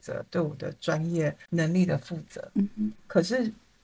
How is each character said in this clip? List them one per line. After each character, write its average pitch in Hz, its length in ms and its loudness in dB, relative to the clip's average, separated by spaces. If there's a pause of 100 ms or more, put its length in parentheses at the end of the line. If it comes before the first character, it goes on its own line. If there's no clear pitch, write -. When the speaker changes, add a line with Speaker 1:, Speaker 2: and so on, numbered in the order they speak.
Speaker 1:
责， - 280 -8
对 170 140 0
我 151 140 -2
的 - 240 -6
专 160 300 0
业 156 240 2 (160)
能 165 220 2
力 180 140 6
的 147 100 2
负 160 220 -6 (100)
责。 - 260 -12
Speaker 2:
嗯 202 220 2
哼。 214 160 0 (140)
Speaker 1:
可 170 160 4
是 220 280 0 (340)